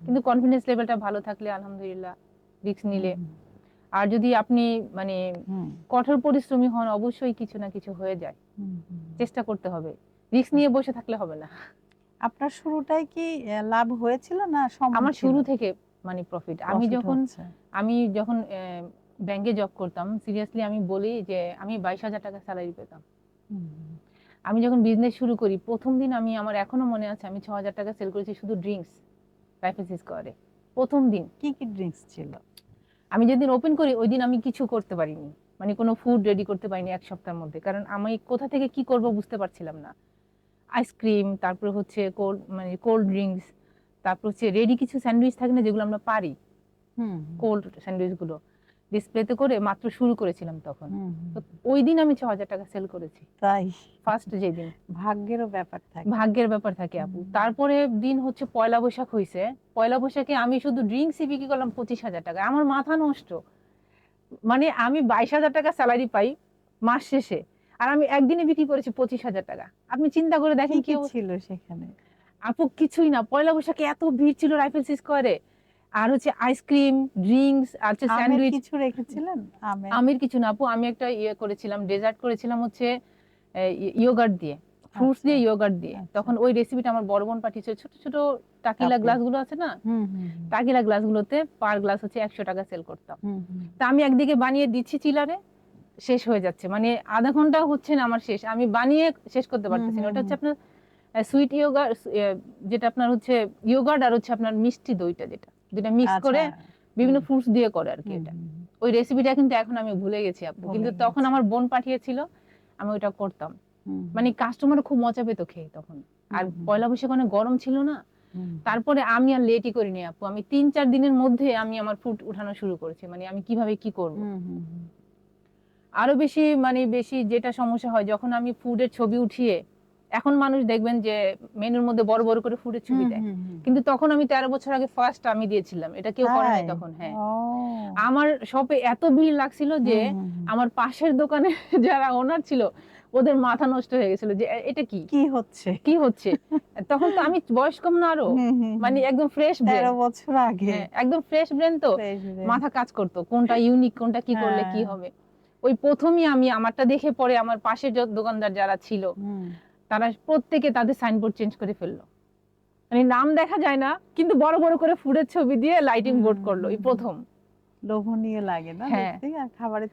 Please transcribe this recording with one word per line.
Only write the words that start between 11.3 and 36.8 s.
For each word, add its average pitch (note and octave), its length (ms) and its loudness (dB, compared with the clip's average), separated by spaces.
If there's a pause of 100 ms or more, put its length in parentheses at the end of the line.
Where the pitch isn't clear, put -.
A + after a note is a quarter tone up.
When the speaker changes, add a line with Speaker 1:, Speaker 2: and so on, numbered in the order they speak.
Speaker 1:
না। D#3 120 -16 (720)
Speaker 2:
আপনার C#4 300 -2
শুরুটাই D#4 560 -2
কি, D#4+ 460 -6
আহ, G#3+ 140 -4
লাভ A3+ 280 2
হয়েছিল B3+ 520 -2
না C#4+ 240 0
সমান B3+ 280 0
Speaker 1:
আমার C4 160 2
Speaker 2:
ছিল? - 80 -12
Speaker 1:
শুরু C4+ 220 4
থেকে A#3 300 -2 (320)
মানে F3+ 180 -8
প্রফিট। E3+ 380 -10
আমি G3+ 260 0
Speaker 2:
প্রফিট G#3+ 80 0
Speaker 1:
যখন, B3 260 0
Speaker 2:
হচ্ছে। B3+ 200 -6 (300)
Speaker 1:
আমি A3+ 420 0
যখন, G#3+ 240 -2
আহ, F3+ 520 -10 (320)
ব্যাংকে G3+ 320 -4
জব G3+ 220 -2
করতাম, F#3 420 -6
seriously G#3+ 440 -6
আমি G#3+ 180 -4
বলি G3+ 420 -4
যে F3+ 380 -6
আমি G#3 180 -8
বাইশ F#3 260 -6
হাজার G#3 180 -6
টাকা G3 180 -14
স্যালারি F3+ 380 -10
পেতাম। - 240 -20 (500)
Speaker 2:
হুম। D#3+ 460 -14 (460)
Speaker 1:
আমি G#3+ 180 0
যখন A#3+ 220 4
বিজনেস A3+ 320 2
শুরু A#3+ 200 0
করি, G3 220 0
প্রথম B3 420 -2
দিন C4 140 -2
আমি, A3+ 240 -4
আমার G#3 180 -6
এখনো A3+ 300 -2
মনে A3 220 -2
আছে, G#3 200 -10
আমি G3 120 -10
ছ G3 100 -16
হাজার G3+ 260 -6
টাকা G#3 180 -8
সেল G3 180 -8
করেছি G3+ 220 -6
শুধু G#3 220 -8
ড্রিঙ্কস, F#3 380 -8 (680)
রাইফেল F#3 360 -6
স্কোয়ারে। - 360 -14 (420)
প্রথম C4 340 2
দিন। F#3+ 200 0 (100)
Speaker 2:
কি D4 140 -4
কি C4+ 120 -12
ড্রিঙ্কস F#3+ 500 -10
ছিল? D3 160 -14 (800)
Speaker 1:
আমি A3 160 2
যেদিন C4 240 4
ওপেন C4 260 2
করি, C#4+ 200 2
ওই A3+ 120 0
দিন B3+ 140 2
আমি B3 200 2
কিছু B3+ 260 -2
করতে G3+ 280 -4
পারিনি, D3+ 380 -6 (260)
মানে G3+ 160 -4
কোনো A3+ 200 0
ফুড A#3+ 280 2
রেডি G3+ 220 2
করতে G3+ 220 -6
পারিনি F#3 240 -6